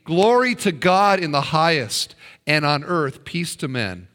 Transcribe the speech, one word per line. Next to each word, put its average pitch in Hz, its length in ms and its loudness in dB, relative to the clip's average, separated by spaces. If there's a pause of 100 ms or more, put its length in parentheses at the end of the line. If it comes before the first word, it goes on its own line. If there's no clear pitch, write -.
'Glory 233 500 2
to - 160 -2
God 185 480 2
in 165 140 -4
the 143 80 0
highest, 156 760 -2 (320)
and 151 180 2
on 147 200 0
earth 156 400 -4
peace - 320 -6
to 165 100 -8
men 98 480 -6